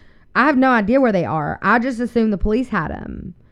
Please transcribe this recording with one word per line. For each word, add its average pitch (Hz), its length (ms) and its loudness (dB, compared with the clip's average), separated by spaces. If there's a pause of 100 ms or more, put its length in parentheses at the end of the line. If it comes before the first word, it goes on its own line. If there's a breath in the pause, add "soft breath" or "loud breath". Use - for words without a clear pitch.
(360 soft breath)
"I 233 100 4
have 294 120 2
no 262 140 4
idea 233 300 2
where 233 100 2
they 175 140 0
are. 156 360 -4
I 220 180 2
just 233 200 -4
assumed 226 320 0
the 196 60 -2
police 233 320 -2
had 175 220 -2
'em." - 420 -12 (180 soft breath)